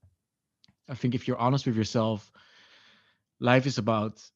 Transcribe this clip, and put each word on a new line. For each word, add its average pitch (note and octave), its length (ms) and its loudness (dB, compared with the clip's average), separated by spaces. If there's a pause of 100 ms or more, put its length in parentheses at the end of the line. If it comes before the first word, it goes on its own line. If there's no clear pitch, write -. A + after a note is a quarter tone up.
(880)
I C3+ 60 -12
think B2 220 -2
if - 120 -8
you're B2 100 -2
honest C3 280 0
with A#2+ 100 0
yourself, A2 560 -2 (1080)
life B2+ 260 4
is C3+ 120 -2
about G#2+ 440 -2 (140)